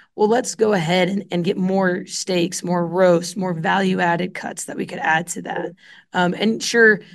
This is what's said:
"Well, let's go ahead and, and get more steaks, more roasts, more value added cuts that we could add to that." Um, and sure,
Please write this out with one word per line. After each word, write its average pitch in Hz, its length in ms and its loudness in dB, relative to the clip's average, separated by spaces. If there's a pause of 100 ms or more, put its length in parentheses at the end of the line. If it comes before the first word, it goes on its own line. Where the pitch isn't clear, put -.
(160)
"Well, 208 120 2
let's 240 280 0
go 214 160 2
ahead 180 360 2
and, 196 220 -4
and 175 140 -2
get 190 120 -2
more 185 500 0
steaks, 180 580 -4
more 175 200 0
roasts, 175 520 2
more 185 180 -4
value 185 460 0
added 175 340 0
cuts - 300 -10
that 139 120 -12
we 180 100 -6
could 175 120 -12
add 160 300 -2
to - 140 -10
that." - 280 -6 (420)
Um, 180 220 0
and 220 260 -2
sure, 220 420 4 (120)